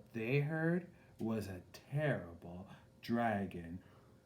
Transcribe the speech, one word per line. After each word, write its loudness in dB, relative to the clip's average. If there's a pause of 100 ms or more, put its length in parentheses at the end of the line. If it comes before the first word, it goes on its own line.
(140)
they 2
heard 2 (320)
was 0
a -6 (320)
terrible 0 (360)
dragon 0 (460)